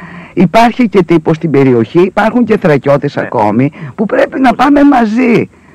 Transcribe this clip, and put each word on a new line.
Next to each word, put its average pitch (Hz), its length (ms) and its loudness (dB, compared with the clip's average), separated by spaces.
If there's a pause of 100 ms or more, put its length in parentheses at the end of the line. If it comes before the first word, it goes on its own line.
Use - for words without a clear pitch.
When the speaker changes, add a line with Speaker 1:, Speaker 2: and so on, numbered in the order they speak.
(340)
Speaker 1:
Υπάρχει 226 540 2
και 190 140 2
τύπος 165 340 0
στην 160 140 -6
περιοχή, 135 500 2
υπάρχουν 208 440 0
και 214 140 0
θρακιώτες 143 580 0
Speaker 2:
Ναι. - 60 -4
Speaker 1:
ακόμη, 113 500 -2 (220)
που 214 120 -4
πρέπει - 340 -2
να 262 80 2
Speaker 2:
Ακούστε. 240 160 0
Speaker 1:
πάμε 285 200 2
μαζί. 233 640 0 (260)